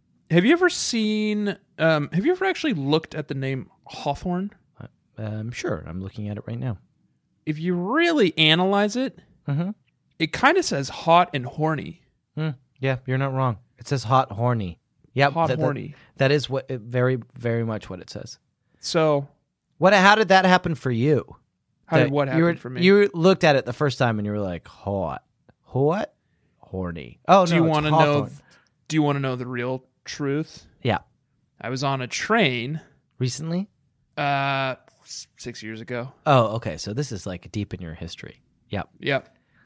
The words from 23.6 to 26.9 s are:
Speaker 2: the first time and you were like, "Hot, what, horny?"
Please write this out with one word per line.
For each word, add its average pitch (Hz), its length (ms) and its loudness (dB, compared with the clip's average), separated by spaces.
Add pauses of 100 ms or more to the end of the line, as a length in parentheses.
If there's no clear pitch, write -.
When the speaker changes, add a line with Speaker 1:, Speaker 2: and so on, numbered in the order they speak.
Speaker 2:
the 123 80 -6
first 143 240 -2
time 117 220 2
and 104 60 -4
you 104 60 -4
were 104 80 -4
like, 90 280 -6
"Hot, 95 560 -6 (420)
what, 151 480 -2 (460)
horny?" 85 680 -10